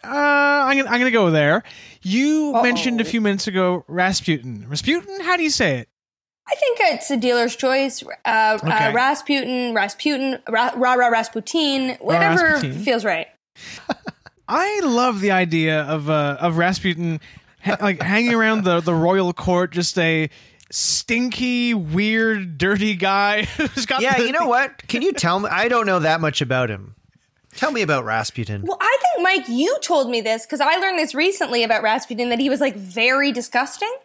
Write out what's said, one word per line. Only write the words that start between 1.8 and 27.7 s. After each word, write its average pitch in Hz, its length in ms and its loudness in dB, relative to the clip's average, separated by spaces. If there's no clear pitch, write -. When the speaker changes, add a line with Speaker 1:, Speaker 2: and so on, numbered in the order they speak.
Speaker 1:
You 285 520 2
Speaker 2:
Uh-oh. 233 80 4
Speaker 1:
mentioned 240 380 0
a 220 40 0
few 226 160 -2
minutes 202 280 0
ago 180 400 0
Rasputin. 147 800 -2
Rasputin? 349 540 -4
How 359 140 0
do 339 60 -2
you 302 80 0
say 156 280 0
it? 113 100 -12
Speaker 2:
I - 60 -2
think 508 260 0
it's 320 300 0
a 277 60 2
dealer's 240 400 0
choice. 269 480 0
Uh, 220 380 2
Speaker 1:
Okay. 156 80 0
Speaker 2:
uh, 220 220 2
Rasputin, 254 840 0
Rasputin, 262 640 -2
Ra-, 233 280 0
Ra-, 247 180 2
Ra-, 247 140 4
Rasputin, 262 800 0
Speaker 1:
Ra-, 254 120 -6
Speaker 2:
whatever 339 440 2
Speaker 1:
Rasputin. 247 400 0
Speaker 2:
feels 233 200 0
right. 165 220 -2
Speaker 1:
<laughs> - 600 -12
I 392 360 0
love 240 360 2
the 196 120 2
idea 160 500 2
of, 147 280 -4
uh, 143 300 0
of 165 180 0
Rasputin 170 640 0
ha-, 208 160 0
like, 196 220 0
hanging 226 320 2
around 220 300 2
the, 175 160 2
the 170 140 -2
royal 175 380 2
court, 180 380 0
just 175 280 -2
a 160 300 0
stinky, 240 1040 -2
weird, 202 840 -2
dirty 202 360 0
guy 202 480 0
<laughs> - 140 -6
who's 269 300 -4
got 262 160 0
Speaker 3:
Yeah, 262 160 2
Speaker 1:
the 240 80 2
Speaker 3:
you 262 60 -2
know 320 160 0
what? 262 400 0
Can 233 140 -2
you 370 100 0
tell 175 280 0
me? 202 100 -4
I 196 180 0
don't 233 180 2
know 185 140 2
that 156 200 2
much 151 220 -2
about 127 280 0
him. 101 260 -12
Tell 294 160 -2